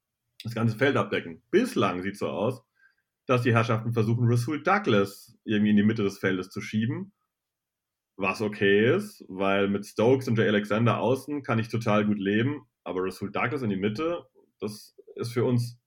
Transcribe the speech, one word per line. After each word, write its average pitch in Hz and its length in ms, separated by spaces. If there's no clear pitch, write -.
das 110 100
ganze 110 240
Feld 135 200
abdecken. 87 440
Bislang 107 500
sieht's 98 180
so 87 80
aus, 95 340
dass 123 160
die 123 100
Herrschaften 117 400
versuchen, 117 340
Rasul 123 340
Douglas 147 840
irgendwie 107 240
in 104 80
die 101 60
Mitte 107 200
des 98 140
Feldes 95 320
zu - 100
schieben, 139 540
was 95 240
okay 104 520
ist, 208 360
weil 98 400
mit 101 160
Stokes 123 420
und 117 100
Jay 104 120
Alexander 104 500
außen 135 440
kann 113 160
ich 110 100
total 107 360
gut 104 140
leben, 110 480
aber 92 220
Rasul 95 260
Douglas 123 300
in 113 80
die 95 80
Mitte, 151 480
das 107 360
ist 120 180
für 117 100
uns 120 440